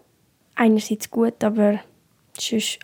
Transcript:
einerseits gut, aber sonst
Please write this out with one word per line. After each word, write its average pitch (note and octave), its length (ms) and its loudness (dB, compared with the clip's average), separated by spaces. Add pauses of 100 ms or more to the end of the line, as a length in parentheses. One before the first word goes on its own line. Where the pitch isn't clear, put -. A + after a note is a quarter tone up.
(560)
einerseits G#3+ 540 2
gut, A#3 340 -2
aber G#3 360 2 (580)
sonst - 460 -4